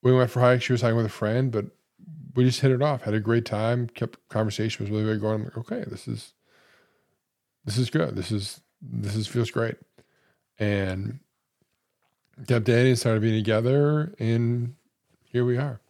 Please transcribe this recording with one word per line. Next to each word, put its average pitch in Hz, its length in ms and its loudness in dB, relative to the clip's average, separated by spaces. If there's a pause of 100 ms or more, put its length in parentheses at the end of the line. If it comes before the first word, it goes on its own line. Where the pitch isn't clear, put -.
we 127 120 6
went 123 160 4
for 123 100 -2
a - 20 6
hike. 123 200 6
She - 100 0
was 117 100 2
hiking 117 140 2
with 113 100 2
a 104 40 -2
friend, 120 400 -2
but 107 160 -2 (720)
we 143 80 4
just 123 160 2
hit 135 100 4
it 127 100 2
off, 143 220 0
had 107 100 -4
a 110 80 2
great 117 240 2
time, 113 440 -2
kept - 280 -8 (120)
conversation 107 560 -2
was 101 60 -6
really, 107 140 -2
really 110 140 0
going. 107 220 -2
I'm 107 40 -6
like, - 140 -12
"Okay, 214 300 -8
this - 200 -14
is, 113 240 -10 (1300)
this 104 120 -4
is 120 140 0
good. 156 260 -2
This 90 140 -6
is, 98 300 -6 (200)
this 110 360 -6
is, 107 100 -4
feels 117 240 -2
great." 117 240 -4 (840)
And 101 600 -2 (1300)
kept 117 200 2
dating, 123 300 6
started 113 240 2
being 110 160 2
together, 135 840 2
and 117 560 0 (480)
here 123 200 -2
we 123 140 0
are. 131 320 -4